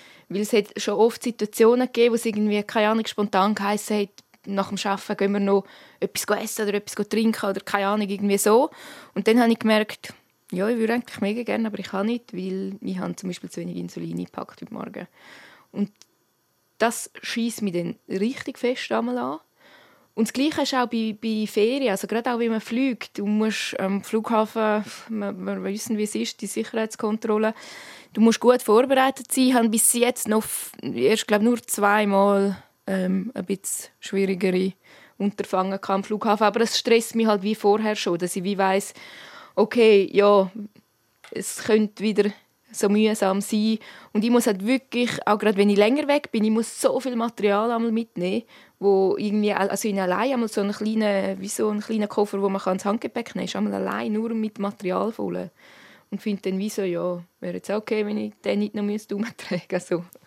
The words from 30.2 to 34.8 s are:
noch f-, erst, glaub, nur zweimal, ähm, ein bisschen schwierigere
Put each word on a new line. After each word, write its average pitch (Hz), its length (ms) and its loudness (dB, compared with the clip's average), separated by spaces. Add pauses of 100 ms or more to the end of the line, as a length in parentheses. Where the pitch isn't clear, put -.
noch 214 140 2
f-, - 280 -10 (100)
erst, 143 460 2
glaub, 208 140 4
nur 233 200 2
zweimal, 202 920 2 (320)
ähm, 190 460 -2
ein 185 120 -8
bisschen - 440 -6 (100)
schwierigere 190 720 0 (460)